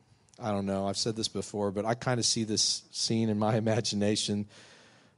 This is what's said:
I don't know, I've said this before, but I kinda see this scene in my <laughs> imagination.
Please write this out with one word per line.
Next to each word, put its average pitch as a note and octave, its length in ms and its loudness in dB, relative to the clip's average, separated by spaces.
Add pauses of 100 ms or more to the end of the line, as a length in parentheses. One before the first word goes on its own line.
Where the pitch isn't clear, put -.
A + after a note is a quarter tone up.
(400)
I A#2+ 100 -4
don't G2 160 0
know, G2 220 0
I've G2 100 -2
said A2 180 -2
this A2+ 120 -2
before, G2+ 420 -4
but G2 160 -2
I A#2 80 2
kinda A#2+ 300 0
see A2+ 220 0
this - 440 0
scene A2+ 400 0
in G#2 80 2
my A2 200 2
<laughs> - 0 -
imagination. G#2 880 0 (720)